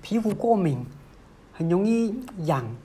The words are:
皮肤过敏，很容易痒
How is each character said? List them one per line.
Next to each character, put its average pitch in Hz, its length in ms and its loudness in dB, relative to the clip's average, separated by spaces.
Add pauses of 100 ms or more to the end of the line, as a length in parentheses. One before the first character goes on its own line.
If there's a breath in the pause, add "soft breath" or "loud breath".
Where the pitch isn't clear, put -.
皮 220 160 -2
肤 220 160 0
过 233 220 2
敏， 147 280 0 (680)
很 165 160 -2
容 185 180 4
易 226 260 2 (260)
痒 151 260 0 (200)